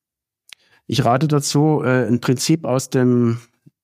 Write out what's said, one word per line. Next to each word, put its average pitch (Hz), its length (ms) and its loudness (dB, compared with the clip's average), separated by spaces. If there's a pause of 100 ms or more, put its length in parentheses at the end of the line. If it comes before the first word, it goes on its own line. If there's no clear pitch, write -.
(920)
Ich 120 140 -2
rate 127 240 2
dazu, 147 560 0
äh, 127 240 0
ein 120 120 0
Prinzip 160 440 -2
aus 127 260 -4
dem, 123 480 2 (460)